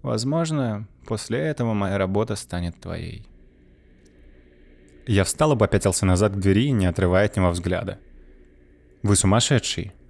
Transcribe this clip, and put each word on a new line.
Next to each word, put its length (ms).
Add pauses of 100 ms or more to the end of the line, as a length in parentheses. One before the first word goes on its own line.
"Возможно, 840 (180)
после 340
этого 340
моя 240
работа 380
станет 440
твоей". 480 (1800)
Я 180
встал 300
и 40
попятился 480
назад 280
к 60
двери, 320
не 160
отрывая 380
от 120
него 140
взгляда. 480 (1040)
"Вы 120
сумасшедший!" — 760 (160)